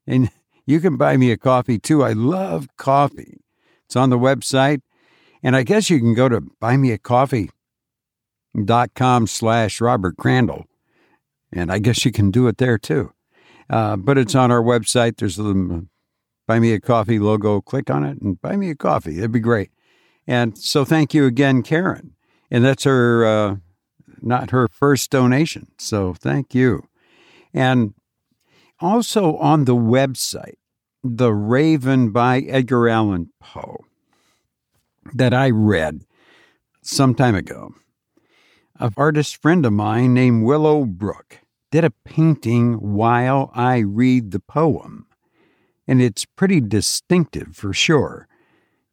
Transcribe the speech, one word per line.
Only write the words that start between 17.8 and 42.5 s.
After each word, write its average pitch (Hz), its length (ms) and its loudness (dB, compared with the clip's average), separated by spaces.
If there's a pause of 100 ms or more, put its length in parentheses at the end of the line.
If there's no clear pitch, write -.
on 143 120 -2
it 143 160 -6
and 101 220 -6
buy - 160 -6
me 196 140 -4
a 156 40 -8
coffee. 85 440 -4
It'd 110 120 -4
be 120 100 0
great. 113 300 0 (560)
And 120 300 -2
so - 300 -2
thank 156 260 0
you 147 140 2
again, 131 360 0
Karen. 160 520 -6 (360)
And 120 140 2
that's 131 200 0
her, 120 420 4
uh, 107 300 0 (680)
not 123 300 -4
her 123 160 2
first - 420 0
donation. 131 560 0 (100)
So 95 380 -4
thank 135 400 -6
you. 123 340 0 (640)
And 127 400 0 (880)
also 196 560 0
on 151 300 2
the 123 100 2
website, 123 800 -2 (480)
The 120 300 0
Raven 127 760 0
by 123 380 2
Edgar 123 400 0
Allan 104 400 -2 (100)
Poe, - 460 -18 (1300)
that 123 220 0
I 135 160 2
read 95 560 0 (760)
some 131 340 0
time 123 200 2
ago. 62 400 -8 (1080)
An 123 160 -4
artist 151 400 0
friend 160 300 2
of 107 80 0
mine 113 400 0
named 123 300 2
Willow 151 420 2
Brook 92 540 -8 (300)
did 160 140 2
a 151 60 2
painting 120 840 0